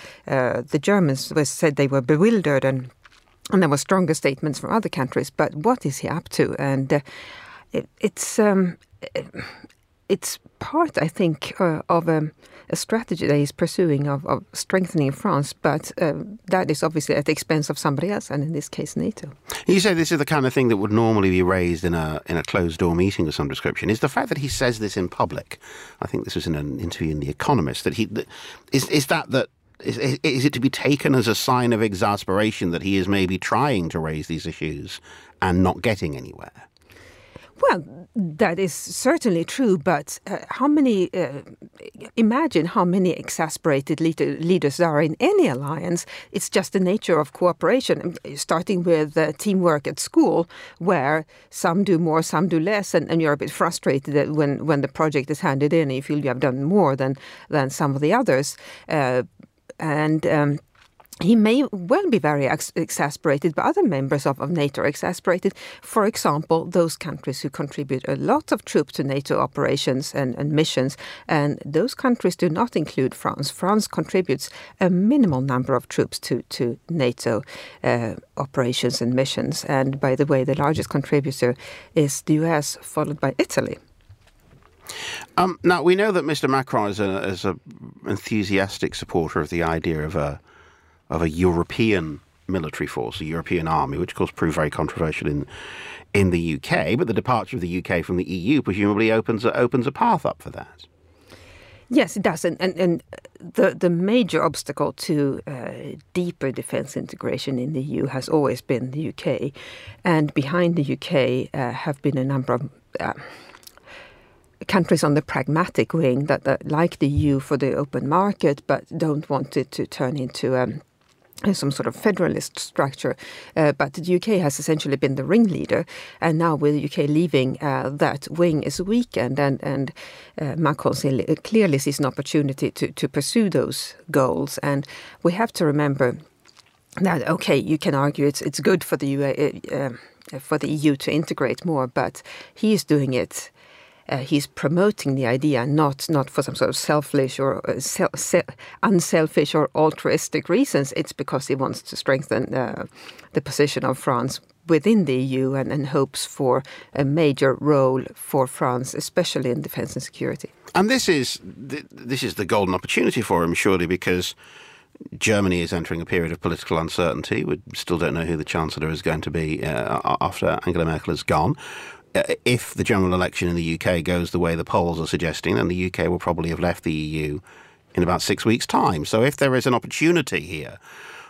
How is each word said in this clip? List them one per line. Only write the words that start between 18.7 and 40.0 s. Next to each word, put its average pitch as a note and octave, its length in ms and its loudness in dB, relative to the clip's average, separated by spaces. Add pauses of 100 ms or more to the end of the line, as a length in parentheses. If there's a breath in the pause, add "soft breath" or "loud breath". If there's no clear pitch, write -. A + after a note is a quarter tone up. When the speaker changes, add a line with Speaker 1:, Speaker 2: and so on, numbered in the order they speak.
Speaker 1:
nato. D3+ 360 -6 (340 loud breath)
Speaker 2:
You F#3 140 4
say F#3+ 140 4
this E3 180 2
is D#3+ 60 2
the C#3+ 80 0
kind D3 180 2
of C3 80 0
thing C3 160 4
that A2+ 80 4
would G2+ 160 0
normally G#2+ 380 4
be F2+ 120 4
raised F2 420 2
in E2+ 100 2
a, D#2 320 -2
in E2+ 100 -2
a D#2+ 60 0
closed-door E2+ 520 0
meeting F2+ 320 2
of D2 80 -2
some C#2+ 140 -2
description. - 400 -4
Is A3+ 120 2
the C#3+ 100 0
fact - 180 -2
that - 100 -2
he C#3 100 -4
says B2 300 0
this G#2 200 -4
in F2+ 100 -2
public, - 500 -4 (440 loud breath)
I - 40 -6
think - 180 -4
this - 100 -8
was D#2+ 120 -4
in E2 80 -2
an D2 260 -6
interview E2+ 300 -4
in D2+ 100 -4
The C#2 100 -6
Economist, D#2 540 0
that D2 100 -2
he, G#2+ 120 0
that, G#2 200 -6 (460 loud breath)
is, C#3 180 2
is D3 160 2
that, E3 240 -2
that, B2 180 0 (340)
is, A2+ 140 -4
is, C3 260 -2
is C3 220 0
it D3 80 4
to B2+ 80 -4
be C3 100 0
taken C#3+ 440 2
as A#2 140 4
a G#2+ 60 4
sign B2 380 2
of A2 100 2
exasperation G2+ 920 0
that E2 100 -2
he F#2+ 160 2
is F#2 100 0
maybe F#2+ 300 2
trying A2+ 500 0
to E2+ 100 -4
raise D#2 280 -4
these D#2+ 200 -6
issues D#2 540 -8 (400 loud breath)
and F#2 220 4
not F2+ 180 2
getting F2+ 340 -2
anywhere? - 380 -14 (1080 loud breath)
Speaker 1:
Well, F#3+ 240 4 (320)
that E3+ 420 0
is F#3+ 160 0
certainly G3+ 680 0
true, G3+ 340 2
but, D3 480 -2